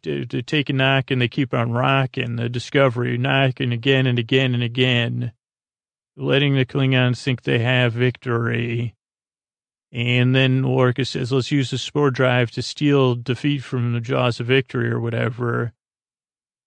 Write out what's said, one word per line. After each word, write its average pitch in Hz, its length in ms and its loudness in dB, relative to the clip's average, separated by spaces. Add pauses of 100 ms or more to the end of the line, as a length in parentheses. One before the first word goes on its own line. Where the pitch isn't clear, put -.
(240)
they 127 160 -6
take 147 300 -2
a - 20 -2
knock 135 380 2
and 131 100 0
they 120 80 2
keep 135 240 -2
on 117 200 -2
rocking, 127 640 0
the 117 120 -4
Discovery, 123 720 0
knocking 131 540 0
again 131 340 2
and 123 120 2
again 127 360 2
and 120 80 0
again, 120 720 0 (840)
letting 139 380 2
the 131 100 2
Klingons 127 580 2
think 127 200 -2
they 135 160 0
have 123 340 2
victory. 117 1040 -2 (960)
And 123 440 2
then 131 300 2
Lorca 127 420 2
says, 120 260 -4
"Let's 131 180 0
use 139 200 0
the 127 80 -4
spore 147 320 0
drive 123 400 2
to 127 100 -8
steal 135 540 2
defeat 131 460 -2
from 120 340 -2
the 117 80 -4
jaws 123 360 -2
of 117 80 -6
victory," 123 440 0
or 117 100 -2
whatever. 120 720 -2 (960)